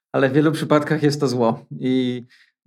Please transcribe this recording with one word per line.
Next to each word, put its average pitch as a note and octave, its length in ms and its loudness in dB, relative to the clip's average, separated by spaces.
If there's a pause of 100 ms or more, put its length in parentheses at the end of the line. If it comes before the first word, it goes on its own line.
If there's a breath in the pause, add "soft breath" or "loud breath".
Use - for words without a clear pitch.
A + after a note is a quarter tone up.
(120)
ale C3+ 160 2
w C3 40 -2
wielu D3+ 200 2
przypadkach D3+ 500 0
jest D3 180 0
to C#3 80 0
zło. A#2 420 0
I B2+ 540 -2 (420 soft breath)